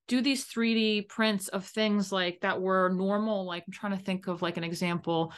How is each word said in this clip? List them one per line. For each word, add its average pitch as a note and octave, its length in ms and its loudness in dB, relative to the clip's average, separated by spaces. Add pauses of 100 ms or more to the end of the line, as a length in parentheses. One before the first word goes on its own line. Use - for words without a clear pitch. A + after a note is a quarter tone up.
do B3 140 2
these C4+ 240 0
three A3+ 280 0
D G#3+ 300 2
prints G#3+ 460 0
of F#3+ 180 -4
things, G#3 440 2
like, F3+ 300 0
that F#3+ 180 0
were F#3 300 4
normal. G3 560 0
Like, F3 220 -6
I'm F#3+ 60 -12
trying G3+ 220 -4
to F#3+ 80 -6
think F#3+ 220 -2
of, F3 160 -2
like, E3+ 160 0
an E3 60 -4
example. E3+ 760 0